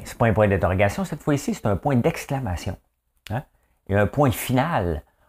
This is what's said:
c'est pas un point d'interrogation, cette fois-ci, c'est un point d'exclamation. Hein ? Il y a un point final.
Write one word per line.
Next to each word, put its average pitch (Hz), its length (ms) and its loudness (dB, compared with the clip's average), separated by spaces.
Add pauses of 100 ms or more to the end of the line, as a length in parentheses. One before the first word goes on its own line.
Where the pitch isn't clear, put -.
c'est - 120 -14
pas 117 100 2
un 110 60 4
point 104 160 4
d'interrogation, 95 560 2
cette 160 180 -8
fois-ci, 151 320 -2
c'est - 120 -6
un 202 100 0
point 143 200 0
d'exclamation. 120 800 -4 (540)
Hein ? 117 120 -4 (460)
Il 98 60 -2
y 101 40 4
a - 20 4
un 101 60 4
point 139 240 2
final. 120 720 -2 (260)